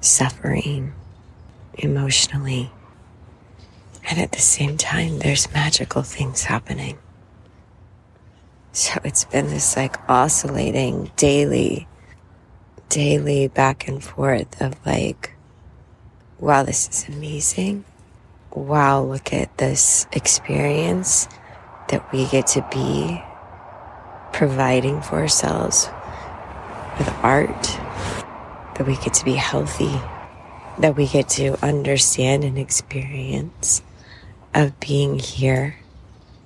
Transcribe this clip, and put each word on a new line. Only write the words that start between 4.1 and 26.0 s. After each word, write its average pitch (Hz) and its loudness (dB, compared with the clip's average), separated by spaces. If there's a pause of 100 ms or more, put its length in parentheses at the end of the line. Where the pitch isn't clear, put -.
at 170 -2
the - -6
same 147 4
time, 160 -2
there's 143 2
magical 147 2
things 131 -4
happening. - -4 (1700)
So - -2
it's - 0
been 143 0
this, 147 0
like, 131 -2 (120)
oscillating 135 2
daily, 143 2 (1000)
daily 147 2
back 135 2
and 135 -6
forth - -2
of, 135 -2 (100)
like, - -2 (1080)
"Wow, 139 4
this - -2
is - -6
amazing. 156 -4 (680)
Wow, 139 2
look 135 -4
at - -2
this - 2
experience 151 0 (600)
that - -2
we 131 0
get 131 2
to 135 2 (100)
be 143 -2 (1080)
providing 135 2
for 151 -4
ourselves - 2 (1120)